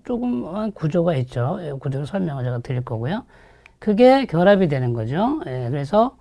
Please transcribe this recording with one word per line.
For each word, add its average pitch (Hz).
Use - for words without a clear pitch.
조그만 226
구조가 170
있죠. 127
이 151
구조를 139
설명을 156
제가 123
드릴 123
거고요. 127
그게 254
결합이 185
되는 127
거죠. 160
예, 127
그래서, 151